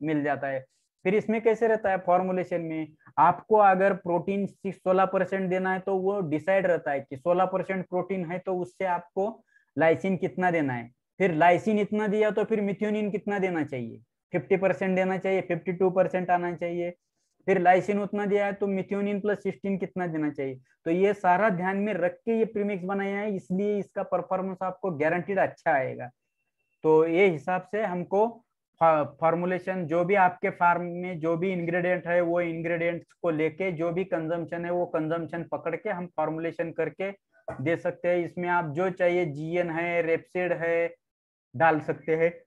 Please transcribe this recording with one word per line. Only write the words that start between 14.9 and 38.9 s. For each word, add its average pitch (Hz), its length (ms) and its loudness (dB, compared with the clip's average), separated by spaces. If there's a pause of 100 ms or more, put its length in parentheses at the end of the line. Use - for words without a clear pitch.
देना 185 220 0
चाहिए, 190 220 0
फिफ्टी 180 320 -4
टू 185 180 2
परसेंट 180 400 0
आना 175 260 0
चाहिए, 175 340 -4 (560)
फिर 190 120 4
लाइसिन 185 420 4
उतना 202 260 -4
दिया 202 200 2
है 202 60 -4
तो 196 140 -4
मेथिओनिन 196 540 -2
प्लस 202 220 -2
सिस्टीन 196 360 -4
कितना 180 280 -6
देना 156 240 -2
चाहिए। 135 300 -8 (240)
तो 160 60 -2
ये 190 240 2
सारा 190 340 2
ध्यान 185 280 -2
में 202 180 -2
रख 175 180 -2
के 226 260 -2
ये 226 60 2
प्रीमिक्स 202 400 -4
बनाया 196 340 -4
है, 208 160 -4
इसलिए 202 440 -2
इसका 196 240 -6
परफॉर्मेंस 185 600 -4
आपको 185 280 -6
गारंटीड 170 480 -2
अच्छा 160 340 0
आएगा। 127 380 -2 (720)
तो 156 240 6
ये 175 220 4
हिसाब 180 340 -2
से 214 220 -4
हमको 190 600 -2 (360)
फॉ-, 156 260 6 (140)
फॉर्मुलेशन 175 680 0
जो 165 180 0
भी 185 100 2
आपके 190 360 2
फार्म 175 320 2
में 180 380 -6
जो 165 160 0
भी 185 160 -2
इंग्रेडिएंट 175 540 -2
है 175 140 2
वो 175 200 0
इंग्रेडिएंट्स 170 720 -4
को - 180 -2
लेके 160 420 -2
जो 165 200 -4
भी 185 120 -2
कंजम्पशन 170 600 -6
है 175 60 -6
वो 175 160 -2
कंजम्पशन 165 580 -4
पकड़ 160 320 -6
के 214 140 -6
हम 180 160 -6
फॉर्मुलेशन 160 680 -4
करके 160 380 -4 (500)
दे 160 160 0
सकते 170 320 -4
हैं। 175 80 2
इसमें 175 320 -4
आप 175 160 0
जो 165 260 -2